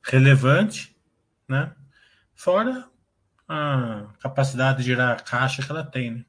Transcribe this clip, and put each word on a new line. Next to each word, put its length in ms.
relevante, 920
né? 280
Fora 540
a 600
capacidade 600
de 60
gerar 380
caixa 400
que 80
ela 140
tem, 260
né? 180